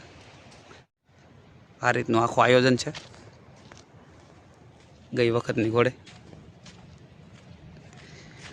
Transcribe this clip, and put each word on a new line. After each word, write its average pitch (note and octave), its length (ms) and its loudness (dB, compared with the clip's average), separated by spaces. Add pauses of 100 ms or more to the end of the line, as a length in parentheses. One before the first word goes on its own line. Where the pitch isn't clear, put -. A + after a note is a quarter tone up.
(1800)
આ B2 160 2
રીતનું A#2 240 0
આખું A#2 220 0
આયોજન B2+ 380 4
છે D3+ 100 -10 (2250)
ગઈ A#2+ 200 0
વખતની A2+ 400 -4
ઘોડે. A#2+ 180 0 (2500)